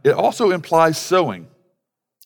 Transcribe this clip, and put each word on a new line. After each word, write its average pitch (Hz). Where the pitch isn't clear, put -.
it -
also 214
implies 160
sowing. 127